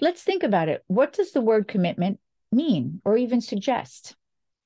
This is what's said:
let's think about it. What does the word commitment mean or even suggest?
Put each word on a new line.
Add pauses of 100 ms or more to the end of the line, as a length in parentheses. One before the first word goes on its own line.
let's
think
about
it.
What
does
the
word
commitment (320)
mean
or
even
suggest? (480)